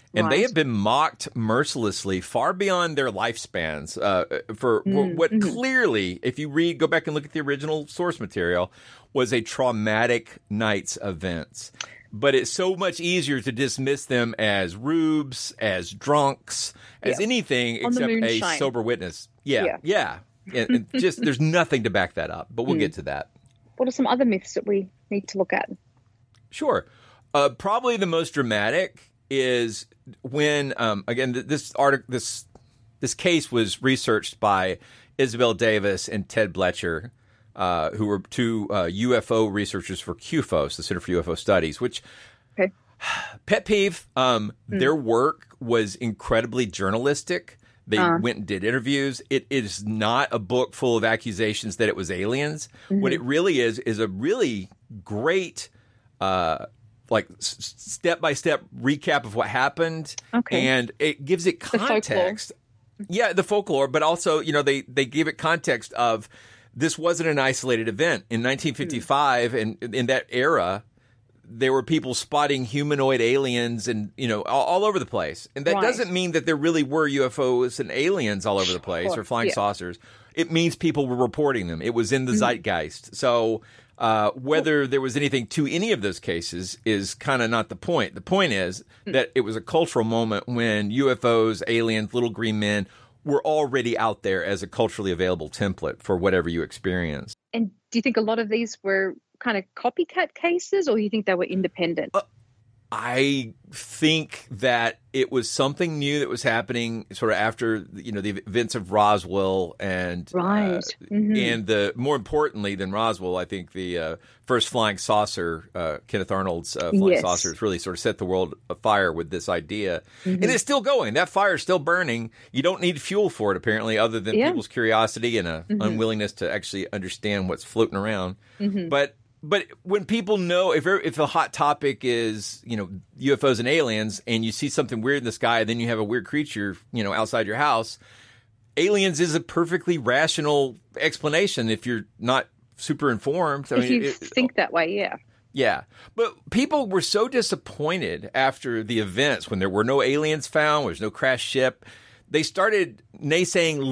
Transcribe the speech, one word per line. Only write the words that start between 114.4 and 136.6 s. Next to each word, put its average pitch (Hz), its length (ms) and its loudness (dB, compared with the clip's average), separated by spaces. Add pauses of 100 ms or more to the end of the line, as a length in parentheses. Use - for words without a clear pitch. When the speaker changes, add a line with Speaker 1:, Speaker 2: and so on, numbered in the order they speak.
Speaker 1:
first 123 220 2
flying 107 280 0
saucer, 90 800 -2
uh, 82 320 -4
Kenneth 101 240 -4
Arnold's, 95 440 -2
uh, 87 140 -2
flying 185 240 6
Speaker 2:
Yes. 160 80 2
Speaker 1:
saucers 87 400 -2
really 98 160 0
sort 90 180 -6
of - 40 -10
set 110 180 0
the 101 80 -4
world 92 300 0 (160)
afire 98 420 2
with 82 160 -4
this 85 180 -8
idea. 87 540 -2 (240)
Speaker 2:
Mm-hmm. 185 160 0
Speaker 1:
And 208 100 2
it's 240 120 0
still 277 180 0
going. 202 320 0
That 156 160 2
fire's 190 320 2
still 180 180 2
burning. 143 520 -2 (200)
You 131 120 -2
don't 175 180 2
need 175 180 0
fuel 202 300 0
for 104 220 0
it, 90 60 2
apparently, 110 420 0
other 113 200 2
than 104 160 -2
Speaker 2:
Yeah. - 120 4
Speaker 1:
people's 330 200 -2
curiosity 113 680 2
and 87 100 0
a 82 220 -6
Speaker 2:
Mm-hmm. 208 120 0
Speaker 1:
unwillingness 110 520 0
to - 180 -4
actually 98 400 -6
understand 98 580 -4
what's 80 140 -4
floating - 340 0
around. 98 400 -4 (220)
Speaker 2:
Mm-hmm. 196 300 -2
Speaker 1:
But, 143 260 0 (260)
but 170 260 -2 (160)
when 190 200 0
people 214 340 0
know, 180 360 2
if, 151 120 2
if 180 320 0
a 151 80 2
hot 151 280 0
topic 147 500 0
is, 117 600 -2
you 117 100 -6
know, 98 140 -4 (300)
U 139 120 2
F 131 140 2
Os 123 140 4
and 120 100 0
aliens, 110 580 0
and 113 160 0
you 110 80 -2
see 143 160 -4
something 127 320 -2
weird 135 200 0
in 123 40 -10
the 113 80 -2
sky, 117 320 2
then 117 160 -2
you 117 80 -2
have 117 120 0
a 110 40 2
weird 107 220 -2
creature, 104 500 -4 (160)